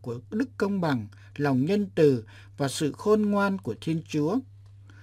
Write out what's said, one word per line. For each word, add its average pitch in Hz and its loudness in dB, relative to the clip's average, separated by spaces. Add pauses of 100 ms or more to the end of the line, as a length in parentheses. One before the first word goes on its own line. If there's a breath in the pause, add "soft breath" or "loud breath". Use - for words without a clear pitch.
của 120 -8 (100)
đức 220 -2
công 202 0
bằng, 131 -2 (280 soft breath)
lòng 139 2
nhân 202 0
từ 139 6 (320 loud breath)
và 139 -2
sự 143 -2
khôn 214 2
ngoan 202 0
của 120 -6
Thiên 165 -4
Chúa. 262 0 (640 soft breath)